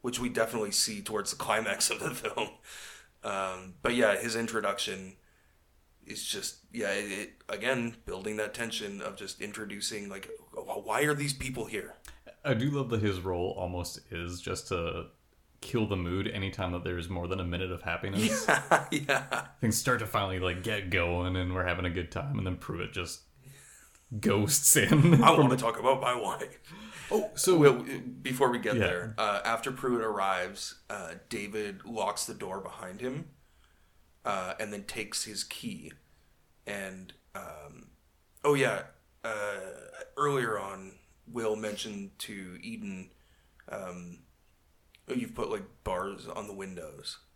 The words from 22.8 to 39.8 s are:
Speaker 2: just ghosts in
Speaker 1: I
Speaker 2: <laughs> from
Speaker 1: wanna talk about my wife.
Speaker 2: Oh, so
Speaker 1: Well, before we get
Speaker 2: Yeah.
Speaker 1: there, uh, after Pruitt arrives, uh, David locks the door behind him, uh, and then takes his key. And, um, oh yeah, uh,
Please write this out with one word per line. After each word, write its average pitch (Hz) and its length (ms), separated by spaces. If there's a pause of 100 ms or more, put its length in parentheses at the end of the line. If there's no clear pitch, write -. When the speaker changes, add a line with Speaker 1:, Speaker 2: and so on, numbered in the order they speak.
Speaker 2:
just 87 300 (1000)
ghosts - 560
in 151 380 (100)
Speaker 1:
I 160 100
Speaker 2:
<laughs> - 0
from 151 120
Speaker 1:
wanna 123 100
talk 117 240
about 131 200
my - 140
wife. 110 460 (500)
Speaker 2:
Oh, 214 240
so 185 220
Speaker 1:
Well, 135 280 (380)
before 127 280
we 120 100
get 107 160
Speaker 2:
Yeah. 113 100
Speaker 1:
there, 90 320
uh, 104 260
after 117 280
Pruitt 123 320
arrives, 98 720 (120)
uh, 90 260 (140)
David 101 560
locks 104 420
the 110 80
door 98 260
behind 95 400
him, 135 300 (920)
uh, 92 360
and 104 120
then 101 120
takes - 400
his 104 180
key. 82 500 (760)
And, 95 460 (220)
um, 78 540 (560)
oh 147 100
yeah, 120 280 (420)
uh, 104 340 (580)